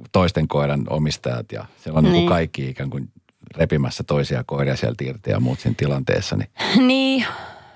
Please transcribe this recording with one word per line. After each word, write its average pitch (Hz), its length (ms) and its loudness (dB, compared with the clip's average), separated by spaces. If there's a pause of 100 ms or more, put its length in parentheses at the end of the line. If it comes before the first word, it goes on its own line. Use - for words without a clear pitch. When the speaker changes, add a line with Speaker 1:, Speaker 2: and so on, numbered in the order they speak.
(120)
Speaker 1:
toisten 85 360 2
koiran 71 420 0
omistajat 67 600 -4
ja 55 120 -10 (180)
siellä 80 160 -2
on 78 60 6
niinku 180 140 6
Speaker 2:
Niin. 123 100 4
Speaker 1:
kaikki 80 400 0
ikään 67 220 -6
kuin 67 180 -8 (480)
repimässä 73 480 0
toisia 71 420 -2
koiria 69 300 -2
sieltä - 280 -4
irti 65 260 -8
ja - 100 0
muut - 200 0
siinä 117 180 0
tilanteessa. - 580 0
Niin 104 120 -4 (280)
Speaker 2:
Niin, 254 100 8
niin 262 400 2 (500)